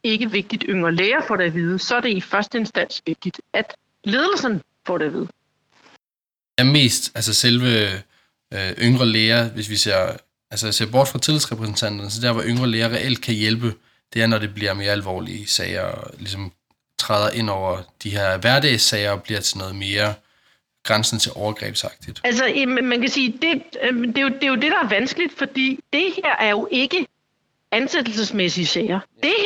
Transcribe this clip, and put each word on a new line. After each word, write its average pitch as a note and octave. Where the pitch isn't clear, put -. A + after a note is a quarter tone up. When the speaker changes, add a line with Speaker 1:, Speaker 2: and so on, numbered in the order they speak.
Speaker 1:
ikke A3
vigtigt, G#3
yngre E3+
læger G#3+
får G#3+
det F#3
at E3
vide. F3
Så -
er A#3+
det B3
i F#3+
første G#3
instans -
vigtigt, -
at -
ledelsen B3+
får F3+
det D#3
at D3+
vide. F3
Speaker 2:
Det B2+
er C#3
mest, C#3+
altså, A2
selve, A#2
øh, F#2+
yngre B2
læger, A2+
hvis G#2+
vi G#2
ser, F#2+
altså, G#2+
ser G#2+
bort C3
fra -
tillidsrepræsentanterne, G#2+
så A2+
der, A#2+
hvor A2+
yngre B2
læger A2+
reelt A#2+
kan A#2+
hjælpe, A2
det A2+
er, A2+
når A2+
det G#2
bliver G2+
mere G2+
alvorlige F#2+
sager, F#2
og -
ligesom G2
træder G#2+
ind A2+
over F#2+
de G#2
her G2
hverdagssager A2+
og G2+
bliver G#2
til -
noget F#2+
mere G2+
grænsen A2
til -
overgrebsagtigt. -
Speaker 1:
Altså, B3
jamen, B3+
man A#3+
kan B3+
sige, B3+
det, D#4+
øhm, A#3+
det B3+
er C#4
jo, C#4
det C4+
er C#4+
jo C4
det, C#4+
der F#4+
er B3+
vanskeligt, B3
fordi C4+
det D4
her D4+
er A3
jo G#3
ikke C4+
ansættelsesmæssige G#3+
sager. F3
Det D4+